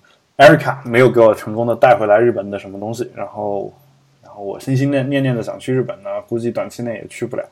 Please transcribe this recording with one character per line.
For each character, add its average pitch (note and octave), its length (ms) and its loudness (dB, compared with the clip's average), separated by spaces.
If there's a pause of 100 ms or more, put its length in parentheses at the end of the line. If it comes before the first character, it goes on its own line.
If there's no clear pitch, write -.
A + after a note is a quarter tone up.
(360)
Erica C#3+ 480 6
没 A#2+ 160 2
有 B2 100 6
给 A#2 100 2
我 A2 140 6
成 G#2+ 180 -10
功 A#2 140 -4
的 A#2 80 -2
带 B2 240 4
回 A2 80 -2
来 G#2 140 6
日 A#2+ 100 2
本 G2+ 180 -6
的 G2+ 120 -10
什 G2 100 -18
么 G2 80 -16
东 G#2+ 160 -8
西， A#2 180 -10
然 G#2+ 140 -12
后， G#2 460 -8 (500)
然 - 100 -20
后 G#2 80 -20
我 G2 200 -10
心 C3+ 160 -2
心 C#3 120 0
念， C3+ 220 -2
念 C#3 100 -2
念 C3 140 -2
的 A2 80 -4
想 F#2+ 160 -10
去 B2+ 160 -6
日 B2+ 80 0
本 A#2 220 -10
呢， G2+ 40 -10 (200)
估 A#2+ 100 -4
计 A#2 100 -4
短 G#2 220 -6
期 - 100 -14
内 A#2+ 140 -8
也 - 140 -14
去 - 180 -10
不 - 100 -12
了， - 160 -6